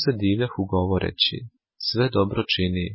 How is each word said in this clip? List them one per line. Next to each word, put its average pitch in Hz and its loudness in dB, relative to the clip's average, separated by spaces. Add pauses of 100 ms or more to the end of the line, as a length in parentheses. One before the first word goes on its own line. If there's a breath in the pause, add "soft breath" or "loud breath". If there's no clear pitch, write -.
se 139 2 (120)
divljahu 101 0
govoreći: 92 0 (500)
„Sve 120 2
dobro 101 2 (120)
čini 90 0